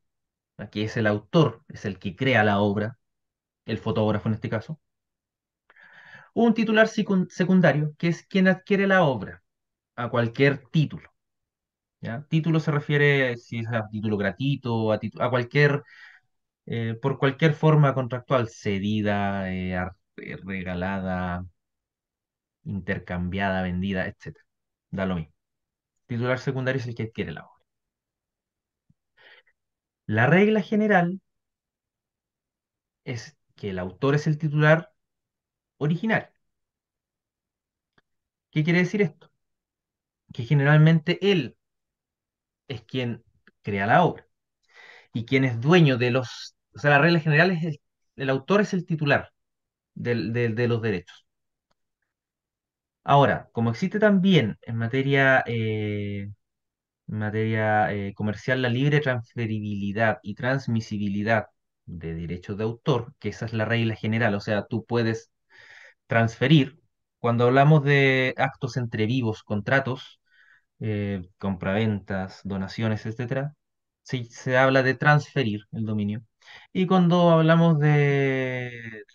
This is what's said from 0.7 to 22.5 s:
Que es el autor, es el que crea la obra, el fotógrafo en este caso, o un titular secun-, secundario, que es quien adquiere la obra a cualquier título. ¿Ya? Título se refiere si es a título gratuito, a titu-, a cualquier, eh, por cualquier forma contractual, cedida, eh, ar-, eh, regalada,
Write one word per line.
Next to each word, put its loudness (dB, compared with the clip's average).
Que -6
es -8
el 0
autor, 0
es -16
el -8
que -10
crea 2
la 2
obra, -2
el -6
fotógrafo -2
en 0
este -10
caso, -8
o 0
un 4
titular 4
secun-, 0
secundario, 2
que -2
es -4
quien 2
adquiere 0
la 4
obra -4
a -8
cualquier 0
título. -2
¿Ya? -10
Título 0
se -2
refiere 0
si -10
es -8
a -6
título -4
gratuito, -2
a -2
titu-, -10
a 0
cualquier, 2
eh, -6
por -2
cualquier 2
forma 4
contractual, -2
cedida, -2
eh, -6
ar-, -6
eh, -14
regalada, -6